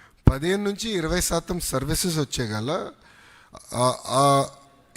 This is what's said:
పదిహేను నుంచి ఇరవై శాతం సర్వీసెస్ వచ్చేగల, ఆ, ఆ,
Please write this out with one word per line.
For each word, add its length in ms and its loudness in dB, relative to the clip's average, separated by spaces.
పదిహేను 320 0
నుంచి 260 -4
ఇరవై 320 0
శాతం 380 -2
సర్వీసెస్ 580 -2
వచ్చేగల, 760 -4
ఆ, 220 2
ఆ, 420 4